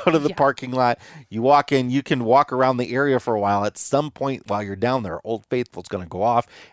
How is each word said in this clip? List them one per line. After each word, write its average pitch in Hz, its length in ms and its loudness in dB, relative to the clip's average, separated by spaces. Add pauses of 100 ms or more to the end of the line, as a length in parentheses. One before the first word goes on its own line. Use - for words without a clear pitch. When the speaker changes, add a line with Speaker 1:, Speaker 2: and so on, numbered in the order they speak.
(100)
Speaker 1:
to 165 80 4
the 147 100 0
Speaker 2:
Yeah. - 80 -8
Speaker 1:
parking 135 360 0
lot, 123 260 0 (320)
you 110 100 -6
walk 139 320 4
in, 127 160 2
you 131 140 0
can 127 220 -2
walk 131 280 4
around 131 240 2
the 120 180 -4
area 135 240 2
for 120 160 -2
a 104 60 0
while. 101 240 0
At 104 140 -4
some 143 320 -2
point - 360 -6
while 101 160 -4
you're 98 140 -8
down 120 280 -2
there, 85 200 -8
Old 113 220 -6
Faithful's 123 420 -6
gonna 92 180 -8
go 90 160 -6
off, 117 240 2 (260)